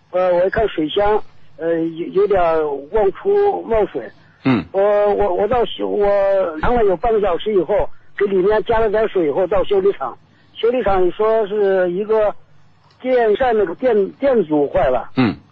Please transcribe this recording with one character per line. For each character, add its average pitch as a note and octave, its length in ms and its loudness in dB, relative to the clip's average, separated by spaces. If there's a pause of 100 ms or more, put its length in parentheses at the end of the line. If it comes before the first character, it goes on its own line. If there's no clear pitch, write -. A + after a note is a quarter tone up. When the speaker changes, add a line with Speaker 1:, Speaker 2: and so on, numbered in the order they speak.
(120)
Speaker 1:
呃， F3+ 220 0
我 F3 120 2
一 F#3+ 40 2
看 A3 200 0
水 D#3 180 -4
箱， G3+ 340 0 (360)
呃， E3 200 -2
有， E3 300 -4 (140)
有 G#3 60 2
点 F#3+ 140 2
儿 D#3+ 240 2
往 E3 460 -2
出 G3+ 520 0
冒 G#3+ 240 0
水。 A2+ 220 -8 (360)
Speaker 2:
嗯。 C3 260 0
Speaker 1:
我， G#3 420 2
我， G3 220 0
我 G3 140 0
到 A#3+ 160 0
修， G3 240 -6
我 G3+ 180 0 (520)
量 A#3+ 140 0
了 A#3 120 2
有 F#3 100 2
半 A#3 160 -2
个 A3 80 2
小 F#3 180 0
时 G#3+ 160 -4
以 F#3 80 2
后， E3 280 -2 (280)
给 G3+ 100 -2
里 G3 100 0
面 G3+ 260 2
加 A3+ 160 0
了 A3+ 100 2
点 G#3+ 200 0
水 E3+ 180 0
以 C#3+ 40 0
后， F#3 140 0
到 G3 200 0
修 G3 160 0
理 G3 100 2
厂， A#2+ 260 -6 (380)
修 A3+ 140 0
理 B3 140 0
厂 F#3 280 2
说 A3 340 0
是 F#3+ 460 0
一 G3 140 -4
个 G#3 280 0 (680)
电 A#3+ 340 2
扇 A#3+ 220 0
那 G3+ 80 2
个 E3 100 -6
电， G#3+ 360 0
电 B3+ 340 0
阻 D3+ 240 0
坏 E3 200 2
了。 B2 280 -2
Speaker 2:
嗯。 G#2+ 180 0 (160)